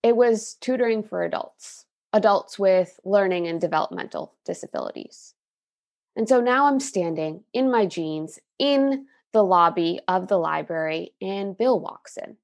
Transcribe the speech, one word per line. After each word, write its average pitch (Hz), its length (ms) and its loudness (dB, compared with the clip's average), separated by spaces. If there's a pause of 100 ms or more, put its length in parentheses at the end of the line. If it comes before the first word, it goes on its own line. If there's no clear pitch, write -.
It 233 140 4
was 226 400 2
tutoring 233 480 -2
for 180 200 -6
adults, - 600 -10 (260)
adults 202 460 2
with 185 480 2
learning 190 400 2
and 165 160 -4
developmental - 720 -4 (120)
disabilities. - 920 -10 (800)
And 220 120 -2
so 254 140 4
now 247 240 2
I'm 277 140 4
standing 165 640 -4 (100)
in 262 160 0
my 226 160 2
jeans 160 540 -6 (180)
in 277 480 0 (280)
the 214 100 6
lobby 170 640 2
of 185 200 0
the 196 100 0
library, 160 840 -4
and 196 340 -6
Bill 233 240 2
walks - 380 -14
in. - 260 -16